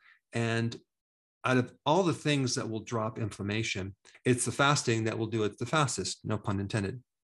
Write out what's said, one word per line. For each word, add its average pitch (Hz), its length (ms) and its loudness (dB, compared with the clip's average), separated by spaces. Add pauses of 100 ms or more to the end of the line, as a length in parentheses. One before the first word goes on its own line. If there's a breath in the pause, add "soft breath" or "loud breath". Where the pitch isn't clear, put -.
(340 soft breath)
And 117 420 0 (720)
out 127 120 4
of 123 160 0 (120)
all 165 180 4
the 165 100 2
things 139 420 0
that 120 140 -4
will 110 120 -6
drop 110 360 -4
inflammation, 101 760 -4 (280 loud breath)
it's 127 220 2
the 123 60 -2
fasting 139 540 2
that 110 120 -2
will 110 100 -2
do 110 160 0
it 104 140 -2
the 120 80 -6
fastest, 127 580 0
no 107 140 -2
pun 101 220 -2
intended. 101 420 -2 (220)